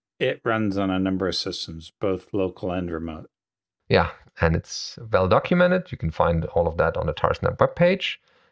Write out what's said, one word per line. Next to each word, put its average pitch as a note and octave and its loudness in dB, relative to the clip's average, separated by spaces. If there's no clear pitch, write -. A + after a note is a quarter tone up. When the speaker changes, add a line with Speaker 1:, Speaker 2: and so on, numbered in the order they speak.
Speaker 1:
it - -2
runs A2 0
on G2 0
a F#2 0
number F#2+ 0
of E2+ -4
systems, E2 -8
both F#2+ -4
local F#2 -4
and F2+ -4
remote. D#2+ -8
Speaker 2:
Yeah, - 4
and E2 4
it's - -10
well F#2 4
documented. F3+ 2
You C3 -8
can E2 -2
find E2 0
all E2+ 2
of D#2+ -2
that D#2+ 2
on E2 -2
the D#2 0
Tarsnap - -4
webpage. - 2